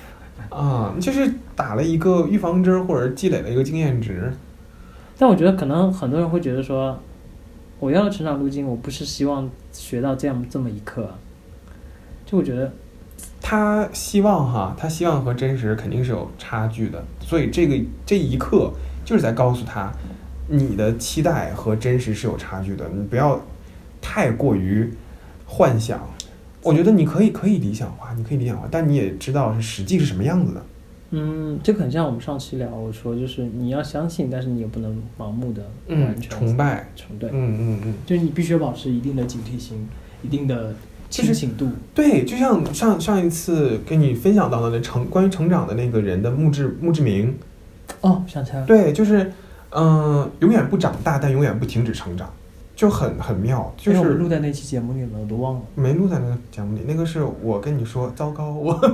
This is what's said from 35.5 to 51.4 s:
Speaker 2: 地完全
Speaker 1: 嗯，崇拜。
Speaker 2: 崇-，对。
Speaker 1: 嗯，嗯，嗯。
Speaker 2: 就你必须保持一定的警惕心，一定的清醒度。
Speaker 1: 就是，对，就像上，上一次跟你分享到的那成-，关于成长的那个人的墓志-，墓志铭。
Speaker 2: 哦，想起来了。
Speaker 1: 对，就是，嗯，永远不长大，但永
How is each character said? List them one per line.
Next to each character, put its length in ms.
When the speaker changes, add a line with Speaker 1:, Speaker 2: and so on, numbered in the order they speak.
Speaker 2:
地 80
完 320
全 100
Speaker 1:
嗯， 100
崇 180
拜。 360
Speaker 2:
崇-， 240
对。 120
Speaker 1:
嗯， 280
嗯， 280
嗯。 80
Speaker 2:
就 120
你 140
必 120
须 140
保 160
持 180
一 80
定 160
的 80
警 220
惕 120
心， 300
一 40
定 180
的 280
清 240
醒 220
度。 120
Speaker 1:
就 80
是， 60
对， 160
就 100
像 380
上， 260
上 260
一 40
次 580
跟 100
你 160
分 200
享 180
到 80
的 160
那 60
成-， 260
关 180
于 40
成 200
长 160
的 100
那 140
个 120
人 200
的 80
墓 200
志-， 320
墓 100
志 100
铭。 360
Speaker 2:
哦， 260
想 160
起 80
来 80
了。 60
Speaker 1:
对， 260
就 140
是， 260
嗯， 600
永 120
远 160
不 100
长 240
大， 160
但 140
永 120